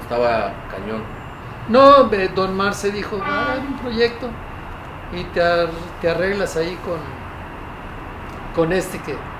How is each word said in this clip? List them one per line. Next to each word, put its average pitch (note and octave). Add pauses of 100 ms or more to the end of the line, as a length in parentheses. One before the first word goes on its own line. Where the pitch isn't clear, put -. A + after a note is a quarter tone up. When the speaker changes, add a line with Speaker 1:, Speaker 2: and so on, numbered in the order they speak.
Speaker 1:
estaba A#2 (180)
cañón. G#2+ (680)
Speaker 2:
No, C4+
ve, G3
don F#3+
Marce G3+
dijo, G3+
"Va F#3+
a A3
haber C4
un C#4
proyecto A#3 (840)
y F3+
te F3+
ar-, E3+ (320)
te E3+
arreglas F#3
ahí E3+
con, E3+ (1600)
con E3
este F#3
que, C#3 (240)